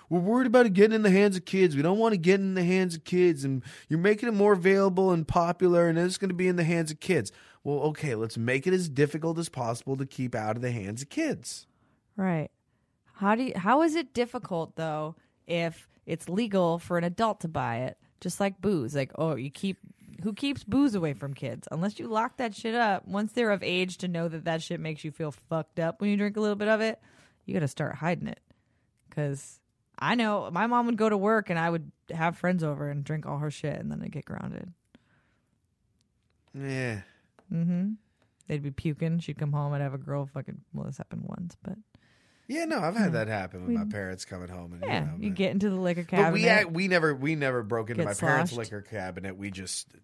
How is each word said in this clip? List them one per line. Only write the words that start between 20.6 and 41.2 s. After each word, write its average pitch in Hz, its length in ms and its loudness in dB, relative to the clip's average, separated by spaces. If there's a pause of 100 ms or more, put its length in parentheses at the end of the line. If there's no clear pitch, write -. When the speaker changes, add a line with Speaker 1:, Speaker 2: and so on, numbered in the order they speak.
Speaker 2:
booze 254 320 2
away 160 180 0
from 139 200 -8
kids? 120 380 -8
Unless 185 280 -4
you - 80 -8
lock 226 300 -2
that 226 180 -4
shit 226 200 -4
up, 220 320 2
once 208 260 -2
they're 233 180 2
of 190 100 2
age 180 380 -2
to 180 80 -4
know 170 220 -2
that 160 160 -8
that 165 180 0
shit 175 160 -6
makes 160 240 -8
you 156 80 -8
feel 151 200 -6
fucked - 480 -6
up 165 220 -2
when 208 80 2
you 202 80 4
drink 208 200 0
a 214 40 0
little 208 140 2
bit 208 140 -2
of 220 120 4
it, 220 180 -2 (460)
you - 80 -8
gotta 165 140 0
start - 280 -4
hiding 165 320 -2
it. - 120 -10 (680)
'Cause 139 500 -6 (380)
I 170 180 0
know 208 360 0
my 190 160 0
mom 240 180 2
would 233 120 0
go 220 120 4
to 214 80 2
work 208 320 2
and 170 100 0
I 170 100 2
would 165 220 -2 (180)
have 165 280 0
friends 180 260 0
over 147 260 -4
and 143 140 -4
drink 156 220 -6
all 143 140 -4
her 147 120 -4
shit 143 280 -6
and - 120 -6
then - 100 -6
I'd - 100 -8
get - 140 -10
grounded. - 460 -10 (1800)
Speaker 1:
Yeah. 131 480 -4 (520)
Speaker 2:
Mm-hmm. 175 380 0 (560)
They'd 147 160 -4
be 147 80 -6
puking. 165 480 -2
She'd 156 180 -8
come 147 160 -2
home. 147 200 0
I'd 143 80 -2
have 139 120 -4
a 139 60 -8
girl 139 260 -6
fucking, 135 360 -12 (120)
well, 143 120 -6
this 139 120 -8
happened - 280 -10